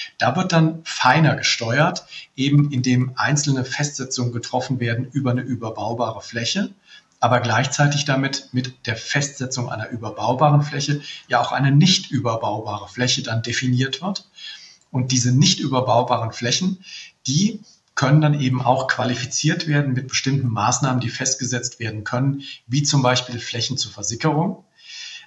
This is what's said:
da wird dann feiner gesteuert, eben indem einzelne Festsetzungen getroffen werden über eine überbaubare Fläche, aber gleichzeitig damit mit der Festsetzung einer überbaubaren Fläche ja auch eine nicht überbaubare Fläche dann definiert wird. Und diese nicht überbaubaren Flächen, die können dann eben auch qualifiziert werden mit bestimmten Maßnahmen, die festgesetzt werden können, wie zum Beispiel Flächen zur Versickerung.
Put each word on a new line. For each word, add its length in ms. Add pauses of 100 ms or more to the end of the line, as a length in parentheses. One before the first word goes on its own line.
(160)
da 180
wird 180
dann 320
feiner 520
gesteuert, 720 (300)
eben 360
indem 440
einzelne 500
Festsetzungen 640
getroffen 480
werden 320
über 200
eine 100
überbaubare 800
Fläche, 480 (500)
aber 200
gleichzeitig 680
damit 460
mit 340
der 100
Festsetzung 720
einer 220
überbaubaren 720
Fläche 400 (240)
ja 120
auch 140
eine 180
nicht 400
überbaubare 800
Fläche 340
dann 200
definiert 580
wird. 260 (640)
Und 220
diese 200
nicht 280
überbaubaren 720
Flächen, 500 (440)
die 340 (380)
können 220
dann 200
eben 220
auch 240
qualifiziert 800
werden 260
mit 140
bestimmten 420
Maßnahmen, 520
die 100
festgesetzt 720
werden 240
können, 400 (240)
wie 160
zum 180
Beispiel 380
Flächen 360
zur 140
Versickerung. 720 (640)